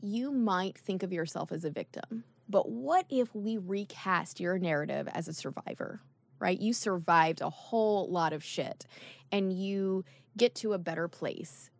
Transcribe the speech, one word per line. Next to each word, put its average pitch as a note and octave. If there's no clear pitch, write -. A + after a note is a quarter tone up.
you A#3
might G3
think F#3
of F#3
yourself E3
as D#3+
a D3+
victim. -
But G3+
what C#4+
if B3
we A3
recast F#3+
your F3+
narrative D3+
as E3
a D#3+
survivor, -
right? F#3
You A3
survived E3
a D3+
whole G#3+
lot E3
of D3+
shit, -
and F#3+
you F#3+
get A#3+
to G#3+
a F#3
better E3+
place -